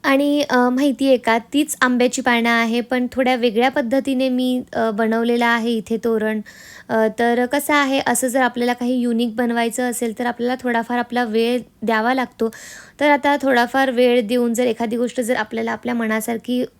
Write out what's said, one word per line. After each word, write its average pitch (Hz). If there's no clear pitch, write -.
आणि, 285
अ, 247
माहिती 269
आहे 254
का, 233
तीच 294
आंब्याची 247
पानं 233
आहे, 233
पण 247
थोड्या 254
वेगळ्या 240
पद्धतीने 262
मी, 254
अ, 226
बनवलेलं 226
आहे 233
इथे 220
तोरण. 214
अ, 220
तर 240
कसं 285
आहे, 269
असं 247
जर 254
आपल्याला 240
काही 247
युनिक 240
बनवायचं 233
असेल 233
तर 240
आपल्याला 240
थोडाफार 240
आपला 240
वेळ 226
द्यावा 226
लागतो. 240
तर 294
आता 285
थोडाफार 262
वेळ 247
देऊन 240
जर 247
एखादी 233
गोष्ट 247
जर 240
आपल्याला 226
आपल्या 240
मनासारखी 226